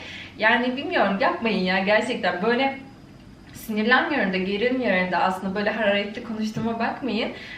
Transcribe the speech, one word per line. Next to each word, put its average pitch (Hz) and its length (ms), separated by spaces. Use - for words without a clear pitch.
Yani 240 380
bilmiyorum, 262 440
yapmayın 226 440
ya 185 140
gerçekten. 208 640
Böyle 262 360
sinirlenmiyorum 240 680
da, 185 40
gerilmiyorum 202 760
da 175 60
aslında. 190 360
Böyle 208 160
hararetli 214 540
konuştuğuma 220 540
bakmayın. 233 540